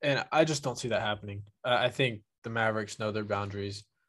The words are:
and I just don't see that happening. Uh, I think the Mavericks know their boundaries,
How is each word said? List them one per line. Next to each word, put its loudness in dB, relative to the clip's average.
and 2
I 6
just 0
don't -4
see -4
that 2
happening. -4
Uh, 4
I 4
think 0
the -8
Mavericks 0
know 0
their -2
boundaries, -4